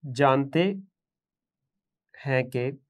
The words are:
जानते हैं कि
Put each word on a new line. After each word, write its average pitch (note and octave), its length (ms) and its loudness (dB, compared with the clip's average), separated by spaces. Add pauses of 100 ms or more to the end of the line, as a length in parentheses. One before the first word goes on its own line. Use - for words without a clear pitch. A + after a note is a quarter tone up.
जानते C#3 580 2 (1500)
हैं C3 300 -2
कि B2+ 240 -4 (200)